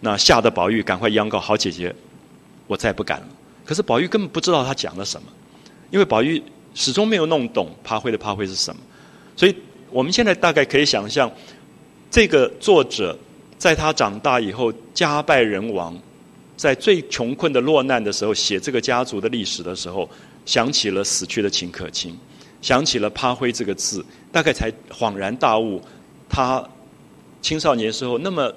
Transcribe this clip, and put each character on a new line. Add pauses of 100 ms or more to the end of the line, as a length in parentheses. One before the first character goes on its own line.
那
吓
得
宝
玉
赶
快
央
告
：“好
姐
姐， (720)
我
再
不
敢
了。” (380)
可
是
宝
玉
根
本
不
知
道
他
讲
了
什
么， (640)
因
为
宝
玉 (300)
始
终
没
有
弄
懂 (160)
趴
灰
的
趴
灰
是
什
么。 (560)
所
以 (360)
我
们
现
在
大
概
可
以
想
象， (800)
这
个 (100)
作
者 (400)
在
他
长
大
以
后 (220)
家
败
人
亡， (600)
在
最
穷
困
的
落
难
的
时
候
写
这
个
家
族
的
历
史
的
时
候， (380)
想
起
了
死
去
的
秦
可
卿， (460)
想
起
了
趴
灰
这
个
字， (280)
大
概
才 (180)
恍
然
大
悟， (480)
他 (760)
青
少
年
时
候
那
么